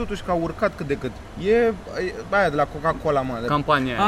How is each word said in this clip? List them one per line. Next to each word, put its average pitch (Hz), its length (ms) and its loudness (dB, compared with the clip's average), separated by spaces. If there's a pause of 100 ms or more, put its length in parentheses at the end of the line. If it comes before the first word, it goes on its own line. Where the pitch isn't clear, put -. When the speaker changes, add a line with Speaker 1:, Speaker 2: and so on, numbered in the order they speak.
Speaker 1:
totuși 202 240 -6
că 190 60 -2
a - 20 4
urcat 170 420 0
cât 160 120 -8
de 139 160 0
cât. 123 80 -4 (340)
E, 202 60 4
e 220 640 0 (160)
aia 196 200 4
de 143 60 -2
la 147 180 4
Coca-Cola, 151 480 0
mă, 131 200 -4
de 120 60 -2
Speaker 2:
Campania 139 460 2
aia, 120 140 0